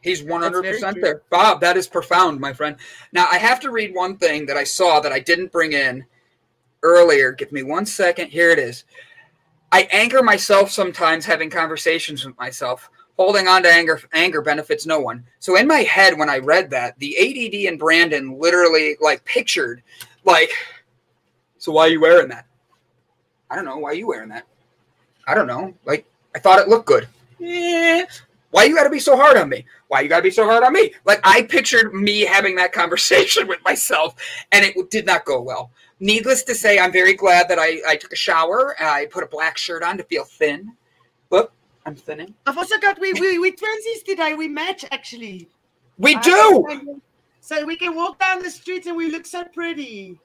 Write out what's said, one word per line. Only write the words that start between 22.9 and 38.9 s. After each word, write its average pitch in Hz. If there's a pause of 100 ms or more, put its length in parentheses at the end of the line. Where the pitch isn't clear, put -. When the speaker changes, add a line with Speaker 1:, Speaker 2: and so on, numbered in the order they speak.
Speaker 1:
"I 127
don't 180
know. 135
Why 147
are 151
you 202
wearing 110
that?" 117 (800)
"I 139
don't 202
know. 165 (100)
Like, 151 (280)
I -
thought 190
it 196
looked 220
good." 117 (360)
"Eh." 349 (460)
"Why 202
you 302
gotta 294
be 302
so 277
hard 269
on 165
me? - (220)
Why 135
you 143
gotta 170
be 190
so 220
hard 226
on 262
me?" 415 (120)
Like, 208
I 240
pictured 226
me 208
having 190
that 180
conversation -
<laughs> 185
with -
myself, - (340)
and 202
it 185
did 214
not 175
go 131
well. 123 (320)
Needless 226
to 247
say, 208
I'm 185
very 185
glad 180
that 175
I, 160
I 156
took -
a -
shower, 196
and 160
I 143